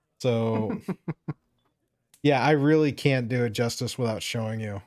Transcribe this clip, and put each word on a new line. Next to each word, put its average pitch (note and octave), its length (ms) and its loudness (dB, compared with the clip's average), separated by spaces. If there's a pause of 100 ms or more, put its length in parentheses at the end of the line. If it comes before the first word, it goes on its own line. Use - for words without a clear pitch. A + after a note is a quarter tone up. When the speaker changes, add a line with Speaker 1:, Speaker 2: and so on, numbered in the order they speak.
(200)
Speaker 1:
So, A2+ 600 0 (720)
Speaker 2:
<laughs> - 720 -20
Speaker 1:
yeah, A#2+ 200 4
I D3 100 4
really D3+ 400 4
can't C3 360 0
do B2 160 0
it A#2 60 -2
justice A#2 480 -4
without A2 240 -2
showing A2 380 -6
you. G2+ 260 -8